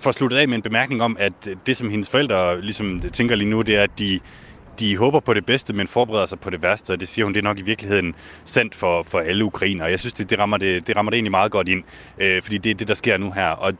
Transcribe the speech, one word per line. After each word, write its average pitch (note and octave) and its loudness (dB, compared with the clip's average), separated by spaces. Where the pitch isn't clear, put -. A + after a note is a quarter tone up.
får C3+ 2
sluttet B2+ 0
af C#3+ 4
med A#2+ 0
en A2 -2
bemærkning A#2 0
om, A2+ 0
at G2 0
det, C3 2
som A#2 -4
hendes G#2 -4
forældre F#2 2
ligesom G2 -4
tænker A#2 2
lige G#2 2
nu, A2 2
det G#2+ 2
er, G2+ 6
at G2+ 2
de, G2 0
de G2+ 2
håber C3+ 4
på A#2 2
det G2+ 0
bedste, - 0
men G2+ -2
forbereder A2 0
sig F2+ -8
på G2 -8
det E2+ -6
værste, F#2+ 0
og F2+ -2
det F2+ -8
siger A2+ 0
hun, G2+ 0
det G#2 0
er G2+ 2
nok G#2 0
i F#2+ -10
virkeligheden G2 0
sandt A#2 0
for, F2 0
for F#2 -2
alle F#2 0
ukrainere. F#2+ -2
Jeg F#2 0
synes, B2 -6
det, - -8
det A2 2
rammer G#2 2
det, F#2 -2
det G#2+ -2
rammer G#2 0
det A2+ 0
egentlig A2 0
meget F#2+ 2
godt F#2 0
ind, F#2 0
øh, F#2+ 2
fordi G#2 -4
det A2 0
er G#2+ 2
det, G2+ -6
der A2 0
sker G2+ 0
nu G2 -4
her, F#2+ 0
og, F#2 -2